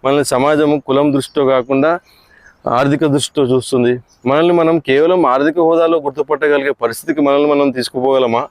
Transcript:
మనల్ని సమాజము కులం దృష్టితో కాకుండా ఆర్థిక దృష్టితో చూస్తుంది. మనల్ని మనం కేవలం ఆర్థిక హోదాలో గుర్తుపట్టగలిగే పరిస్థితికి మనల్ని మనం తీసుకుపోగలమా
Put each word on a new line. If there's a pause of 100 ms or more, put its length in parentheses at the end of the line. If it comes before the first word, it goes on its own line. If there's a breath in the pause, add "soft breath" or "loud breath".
మనల్ని
సమాజము
కులం
దృష్టితో
కాకుండా (680 soft breath)
ఆర్థిక
దృష్టితో
చూస్తుంది. (260)
మనల్ని
మనం
కేవలం
ఆర్థిక
హోదాలో
గుర్తుపట్టగలిగే
పరిస్థితికి
మనల్ని
మనం
తీసుకుపోగలమా